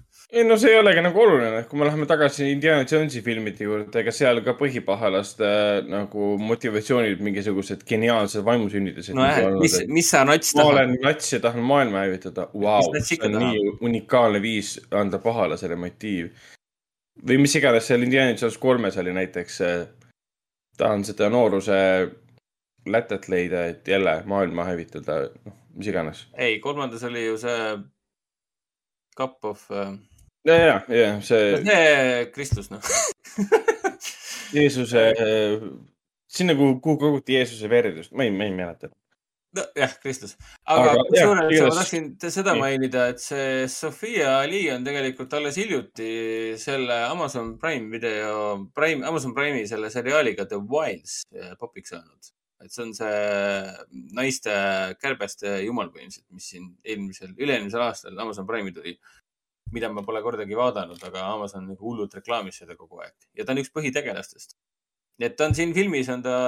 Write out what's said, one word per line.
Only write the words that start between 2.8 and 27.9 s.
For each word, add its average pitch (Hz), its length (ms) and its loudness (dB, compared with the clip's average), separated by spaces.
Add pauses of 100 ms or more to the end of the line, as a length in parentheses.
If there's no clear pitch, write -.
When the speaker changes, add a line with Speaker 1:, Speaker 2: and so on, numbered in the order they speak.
Speaker 1:
Jonesi 151 340 0
filmide 110 440 -4
juurde, 107 340 -2
ega 110 160 -2
seal 123 300 4
ka 123 100 0
põhipahalaste, 104 920 -2 (420)
nagu, 101 480 -2
motivatsioonid, 110 800 0
mingisugused 101 640 -4
geniaalsed 110 640 0
vaimusünnitised, 101 680 -2
Speaker 2:
No 131 120 2
Speaker 1:
mis 143 100 2
Speaker 2:
jah, 95 140 4
Speaker 1:
on 95 100 0
Speaker 2:
mis, 160 160 4
Speaker 1:
olnud, - 140 0
et - 80 -6
Speaker 2:
mis 170 160 2
sa 147 100 8
nats 156 320 4
Speaker 1:
"Ma 147 60 6
Speaker 2:
tahad? 151 100 8
Speaker 1:
olen 131 320 4
nats 143 300 0
ja 113 100 -2
tahan 117 240 0
maailma 120 380 2
hävitada." 92 480 -6
Speaker 2:
Mis 104 100 -4
Speaker 1:
Vau, 104 320 6
Speaker 2:
nats - 160 -2
Speaker 1:
see 165 80 -2
Speaker 2:
ikka 110 80 -2
Speaker 1:
on 104 80 0
Speaker 2:
tahab? 120 160 2
Speaker 1:
nii 104 240 0 (140)
unikaalne 113 520 2
viis 107 300 -4 (200)
anda 98 280 0
pahalasele 92 560 -2
motiiv. 87 560 -8 (880)
Või 131 240 4
mis 143 160 4
iganes 127 320 4
seal 123 160 4
Indiana 127 320 2
Jones 113 180 -2
kolmes 117 400 2
oli 90 220 -4
näiteks, 90 420 -8
äh, 87 240 0 (920)
"Tahan 104 240 2
seda 104 260 -2
nooruse 104 460 2 (1080)
lätet 104 420 -2
leida, 90 380 -2
et - 220 -8
jälle 90 360 2
maailma 95 400 -2
hävitada", 80 640 -6 (180)
noh, - 160 -20 (160)
mis 98 120 -10
iganes. 85 400 -6 (100)
Speaker 2:
Ei, 113 220 0
kolmandas 135 440 -8
oli 120 220 -6
ju 110 120 -2
see 113 420 -4 (1400)